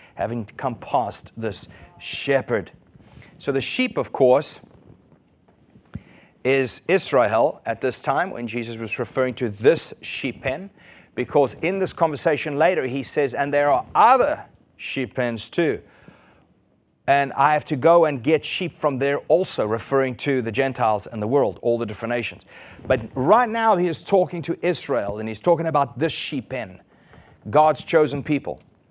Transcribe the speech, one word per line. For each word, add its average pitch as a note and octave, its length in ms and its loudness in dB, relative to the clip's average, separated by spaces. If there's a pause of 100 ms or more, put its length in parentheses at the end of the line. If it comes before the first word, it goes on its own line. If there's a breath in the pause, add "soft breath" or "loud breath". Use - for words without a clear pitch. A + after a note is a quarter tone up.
(160 soft breath)
having A2 300 -6
to - 80 -20
come B2 220 -6
past - 600 -4
this A2 320 -8 (320 loud breath)
shepherd. B2 720 -2 (680 loud breath)
So - 120 -4
the C3+ 100 0
sheep, - 360 -4
of C3 160 -4
course, C#3 460 2 (1900 loud breath)
is C3 420 0
Israel B2+ 800 2
at A2+ 160 -4
this B2+ 180 -2
time D#3 320 -2
when A#2+ 160 -8
Jesus A2+ 300 -8
was A2+ 220 -8
referring B2+ 360 -2
to A#2+ 140 -4
this A#2+ 520 2
sheep - 420 -10
pen, D#3+ 260 -6 (460 soft breath)
because C3 400 0
in F#3 240 -4
this F3+ 120 -2
conversation D3+ 640 -2
later D#3+ 280 2
he C3 180 -6
says, C#3 300 -2
"And C#3+ 200 -2
there C#3+ 160 2
are B2+ 240 0
other G3 520 4 (320)
sheep - 380 -8
pens A#2+ 340 -4
too. D#3 320 0 (1300 soft breath)
And C#3 260 2
I D3+ 200 4
have D3+ 120 0
to D#3 100 -4
go E3 300 6
and C3+ 180 -2
get D3 220 2
sheep - 260 -6
from C#3 260 -2
there C#3 200 0 (100)
also," D#3 380 2
referring B2 520 0
to C3+ 240 0
the A2+ 100 -4
Gentiles A#2 560 0
and A2 140 -10
the G#2+ 60 -2
world, A#2 340 0
all A#2 160 2
the A#2 80 -4
different A2 260 -8
nations. A#2+ 340 -6 (420 loud breath)
But C3 140 4 (140)
right G3+ 340 4
now A3+ 260 2
he F3 120 2
is E3 140 -6
talking F3 420 0
to E3+ 220 -4
Israel, A2+ 540 -2
and A2 80 -6
he's A2 140 -8
talking E3 260 2
about C#3 320 0
this D#3 140 0
sheep - 360 -8
pen, G#2 300 -10 (680 soft breath)
God's D3+ 340 4
chosen C#3+ 400 2
people. - 380 -4 (300)